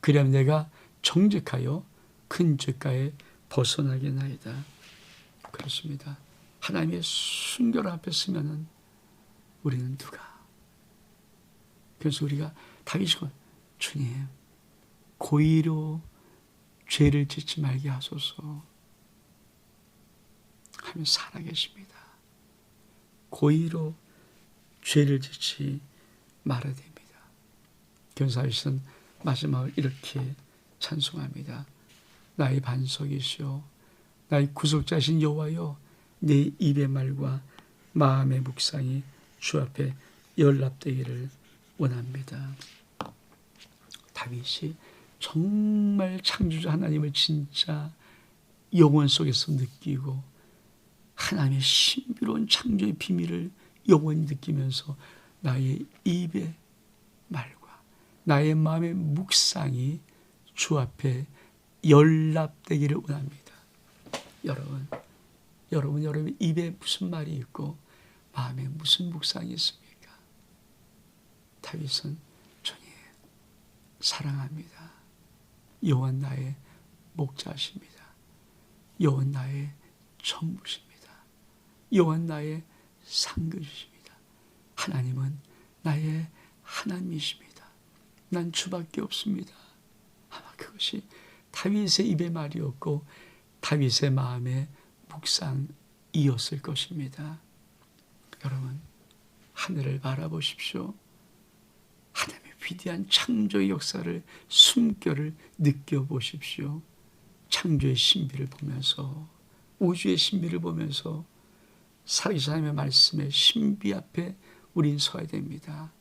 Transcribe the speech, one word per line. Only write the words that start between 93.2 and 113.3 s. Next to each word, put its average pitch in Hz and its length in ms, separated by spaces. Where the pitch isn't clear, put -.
다윗의 143 500
마음의 131 580
묵상이었을 139 480
것입니다. 151 760
여러분, 131 380
하늘을 139 480
바라보십시오. 156 920
하나님의 - 400
위대한 180 460
창조의 208 580
역사를, - 560
숨결을 160 880
느껴보십시오. 143 1200
창조의 139 460
신비를 135 500
보면서, 143 800
우주의 180 380
신비를 170 420
보면서 160 680
살아계신 147 440
하나님의 151 240
말씀의 143 560